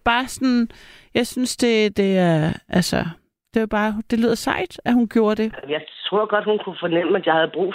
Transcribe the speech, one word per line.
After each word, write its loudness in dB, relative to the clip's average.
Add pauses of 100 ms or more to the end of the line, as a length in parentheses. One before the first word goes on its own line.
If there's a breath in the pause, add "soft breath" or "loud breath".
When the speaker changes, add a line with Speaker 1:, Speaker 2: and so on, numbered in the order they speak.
Speaker 1:
bare 0
sådan, 0 (460 loud breath)
jeg 0
synes, -4
det, 2
det 2
er, 2 (160)
altså, 0 (480)
det 2
var 2
bare, -2 (100)
det 2
lyder 2
sejt, -4
at 2
hun 4
gjorde 0
det. -4 (160)
Speaker 2:
Jeg -4 (280)
tror 0
godt, -2
hun 0
kunne -10
fornemme, 0
at -6
jeg 4
havde 2
brug -2